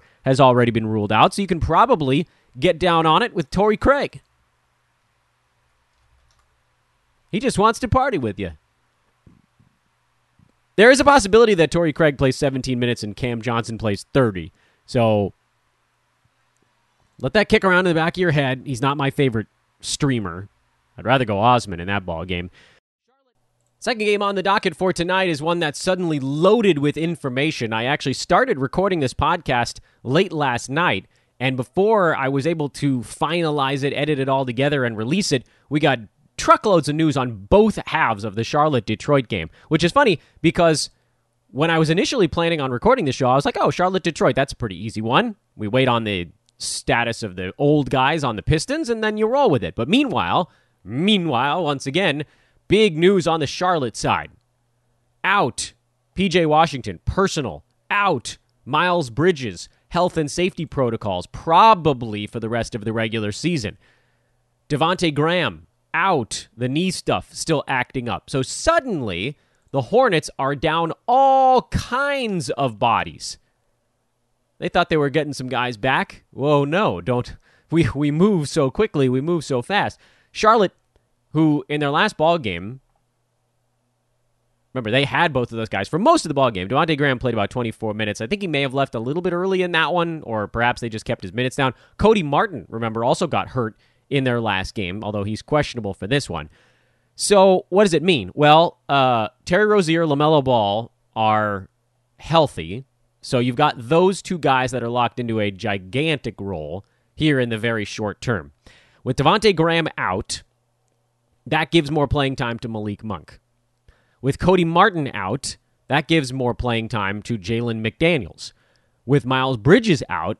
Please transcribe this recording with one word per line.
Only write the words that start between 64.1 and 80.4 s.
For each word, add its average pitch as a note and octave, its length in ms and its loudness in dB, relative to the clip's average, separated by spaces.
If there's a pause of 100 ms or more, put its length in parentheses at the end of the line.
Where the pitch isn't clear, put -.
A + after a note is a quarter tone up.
Devontae D#3+ 440 0
Graham, C#3+ 540 -2 (260)
out, E3 640 -2
the B2 140 -4
knee E3+ 200 -2
stuff - 440 -4
still - 340 -4
acting B2 400 -4
up. F2+ 220 -8
So C3+ 120 -2
suddenly, C#3+ 920 -2 (360)
the C3+ 100 -2
Hornets G3+ 480 0 (100)
are C#3 160 -2
down D#3+ 380 -2 (120)
all C4 580 4
kinds A#3+ 880 -4
of A#2 280 -4
bodies. F#2+ 580 -2 (1200)
They C3+ 100 -6
thought - 200 0
they E3 60 0
were D3 140 2
getting D3 240 -2
some B2+ 160 -8
guys B2 260 -2
back. C3 560 -2
Whoa, C#3+ 320 2
no, C#3+ 380 -2
don't. B2 340 -4 (360)
We, D#3 220 2
we C#3+ 180 -2
move E3 360 2
so C3+ 240 0
quickly, C#3 380 0
we B2+ 100 0
move D#3+ 240 -4
so B2+ 180 -4
fast. F3+ 380 -4 (320)
Charlotte, G#3+ 400 4 (640)